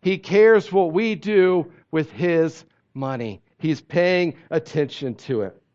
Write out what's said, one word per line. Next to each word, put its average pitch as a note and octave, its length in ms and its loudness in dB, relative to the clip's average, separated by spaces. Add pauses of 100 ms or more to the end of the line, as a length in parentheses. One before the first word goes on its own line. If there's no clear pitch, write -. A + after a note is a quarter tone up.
He F#3+ 160 -2
cares G#3+ 520 4
what F3+ 220 0
we G#3+ 220 0
do F#3 580 0 (180)
with D#3+ 220 -4
his E3 540 -2 (260)
money. B2+ 480 -8 (160)
He's D#3 240 -2
paying F3 540 0 (160)
attention D3 640 -4
to B2 260 -6
it. F#2+ 160 -8 (180)